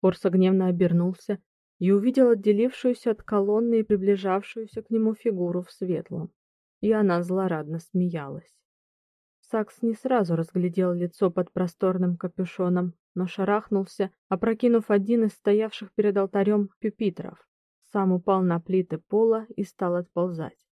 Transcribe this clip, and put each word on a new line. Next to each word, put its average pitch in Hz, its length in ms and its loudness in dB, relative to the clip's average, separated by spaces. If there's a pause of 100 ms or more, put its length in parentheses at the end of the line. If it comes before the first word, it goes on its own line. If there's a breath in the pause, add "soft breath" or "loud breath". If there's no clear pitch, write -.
Хорса 185 300 0
гневно 185 380 2
обернулся 175 680 0 (400)
и 180 120 0
увидел 247 400 4
отделившуюся 233 800 0
от 214 120 -4
колонны 220 580 0
и - 20 0
приближавшуюся 202 1000 -2
к - 80 -12
нему 220 240 0
фигуру 180 480 -2
в 175 80 -14
светлом. 170 640 -6 (480)
И 214 120 2
она 190 300 2
злорадно 175 560 -2
смеялась. 165 800 -6 (840)
Сакс - 420 -6
не 226 120 0
сразу 214 400 0
разглядел 180 580 -2
лицо 175 380 0
под 175 220 -4
просторным 180 640 -2
капюшоном, 180 760 -4 (200)
но 185 120 -4
шарахнулся, 196 840 -4 (180)
опрокинув 226 640 0
один 214 340 2
из 208 80 -2
стоявших 208 600 -2
перед 208 220 2
алтарём 202 540 2 (100)
пюпитров. 202 680 -6 (460)
Сам 196 200 2
упал 185 300 2
на 170 180 2
плиты 185 380 -2
пола 220 560 0
и - 80 -6
стал 180 340 -4
отползать. 175 760 -6